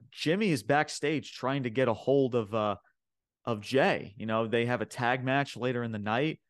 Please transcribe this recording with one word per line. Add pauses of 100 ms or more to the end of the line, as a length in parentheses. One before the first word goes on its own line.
(120)
Jimmy
is
backstage
trying
to
get
a
hold
of,
uh, (680)
of
Jay.
You
know,
they
have
a
tag
match
later
in
the
night,